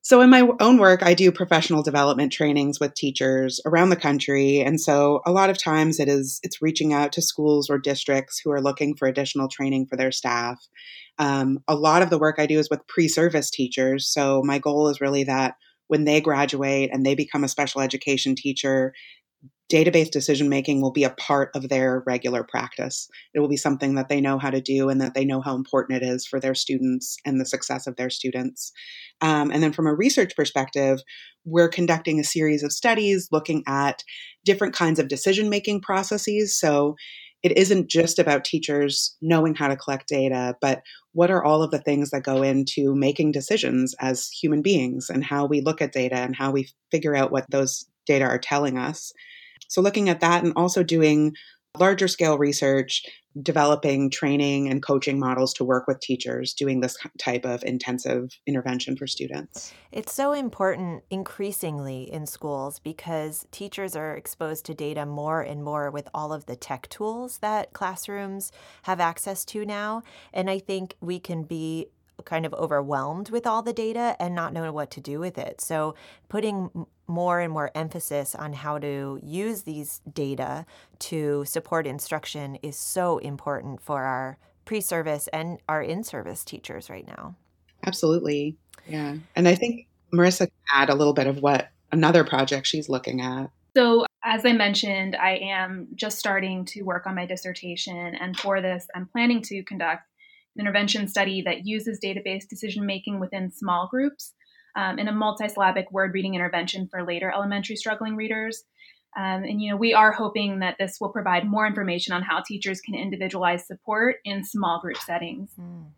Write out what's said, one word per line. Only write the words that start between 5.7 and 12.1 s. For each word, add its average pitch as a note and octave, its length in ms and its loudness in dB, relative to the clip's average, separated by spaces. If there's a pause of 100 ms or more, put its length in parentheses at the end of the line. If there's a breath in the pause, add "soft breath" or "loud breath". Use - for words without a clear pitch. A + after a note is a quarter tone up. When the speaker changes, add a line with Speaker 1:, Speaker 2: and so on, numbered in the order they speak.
Speaker 1:
it C#3 100 2
is, C#3 340 0
it's - 180 -10
reaching D#3 320 0
out D3 200 2
to E3+ 100 -2
schools D3 480 2
or C#3+ 80 2
districts C3+ 600 -2
who D#3+ 120 -2
are C#3+ 100 0
looking C#3 340 0
for C#3 140 0
additional C3+ 400 -2
training C3+ 380 0
for C3 100 -6
their C3 160 0
staff. A#2+ 500 -2 (560 loud breath)
Um, C#3 480 2
a D#3 80 2
lot D#3 280 6
of F3 80 4